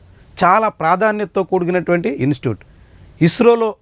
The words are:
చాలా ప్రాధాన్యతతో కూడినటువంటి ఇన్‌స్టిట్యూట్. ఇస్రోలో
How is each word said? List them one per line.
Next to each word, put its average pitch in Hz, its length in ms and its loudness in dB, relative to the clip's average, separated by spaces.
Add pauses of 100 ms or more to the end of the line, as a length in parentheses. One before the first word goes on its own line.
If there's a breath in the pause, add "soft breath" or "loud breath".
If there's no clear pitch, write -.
(440 soft breath)
చాలా 208 260 2 (120)
ప్రాధాన్యతతో 196 720 -2
కూడినటువంటి 175 580 -2 (160)
ఇన్‌స్టిట్యూట్. 131 380 -4 (680 soft breath)
ఇస్రోలో 226 520 2